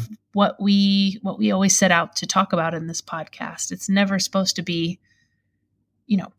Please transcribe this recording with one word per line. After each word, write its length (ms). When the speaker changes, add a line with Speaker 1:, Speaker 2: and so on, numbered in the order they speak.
Speaker 1:
mm. 140
Speaker 2:
what 280
we, 600
what 180
we 120
always 280
set 120
out 260
to 100
talk 240
about 220
in 140
this 140
podcast. 720
It's 160
never 320
supposed 380
to 40
be, 380
you 100
know, 100